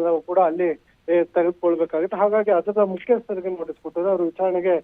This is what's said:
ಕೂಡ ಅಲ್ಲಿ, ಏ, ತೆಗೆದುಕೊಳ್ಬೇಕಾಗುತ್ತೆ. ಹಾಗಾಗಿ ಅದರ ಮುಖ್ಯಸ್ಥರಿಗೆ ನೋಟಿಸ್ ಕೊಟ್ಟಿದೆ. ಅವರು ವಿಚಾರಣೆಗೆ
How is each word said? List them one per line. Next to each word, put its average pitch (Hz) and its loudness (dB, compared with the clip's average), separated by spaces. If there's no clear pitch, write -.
ಕೂಡ 180 -2
ಅಲ್ಲಿ, 175 2
ಏ, 170 4
ತೆಗೆದುಕೊಳ್ಬೇಕಾಗುತ್ತೆ. 170 -2
ಹಾಗಾಗಿ 208 2
ಅದರ 202 2
ಮುಖ್ಯಸ್ಥರಿಗೆ 190 -4
ನೋಟಿಸ್ 165 -10
ಕೊಟ್ಟಿದೆ. 170 -4
ಅವರು 175 0
ವಿಚಾರಣೆಗೆ 180 0